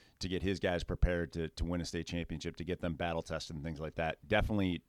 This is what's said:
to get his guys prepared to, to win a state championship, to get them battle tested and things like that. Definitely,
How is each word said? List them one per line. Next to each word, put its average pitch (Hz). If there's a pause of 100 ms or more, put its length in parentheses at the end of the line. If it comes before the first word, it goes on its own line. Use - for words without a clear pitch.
(200)
to 95
get 87
his 95
guys 87
prepared 87
to, 82
to -
win 87
a 80
state 82
championship, 82
to 85
get 85
them 82
battle 82
tested 80
and 71
things 78
like 78
that. 80 (100)
Definitely, 101